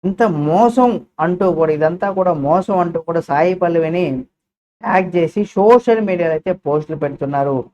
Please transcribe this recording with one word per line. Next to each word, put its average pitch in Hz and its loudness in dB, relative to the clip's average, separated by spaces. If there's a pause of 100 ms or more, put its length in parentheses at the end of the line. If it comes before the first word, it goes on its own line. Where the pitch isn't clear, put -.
ఇంత 190 -2 (260)
మోసం 240 2 (340)
అంటూ 180 0 (120)
కూడా, 160 2
ఇదంతా 160 0 (100)
కూడా 180 2 (140)
మోసం 185 0
అంటూ 170 -4
కూడా 165 -2
సాయి 165 2
పల్లవిని 170 0 (800)
ట్యాగ్ 190 0
చేసి 170 0 (140)
సోషల్ 226 4
మీడియాలో 175 0
అయితే - -4 (140)
పోస్టులు 151 -2
పెడుతున్నారు. 139 -2 (160)